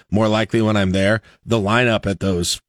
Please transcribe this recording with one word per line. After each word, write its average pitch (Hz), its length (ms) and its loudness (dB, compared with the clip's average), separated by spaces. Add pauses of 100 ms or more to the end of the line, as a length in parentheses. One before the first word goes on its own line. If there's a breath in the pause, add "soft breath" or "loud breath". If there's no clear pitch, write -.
(120 loud breath)
more 107 160 2
likely 110 340 0
when 107 160 2
I'm 95 140 0
there, 98 280 0 (240 soft breath)
the 117 140 -2
lineup 110 480 0
at 98 140 -4
those 90 500 -2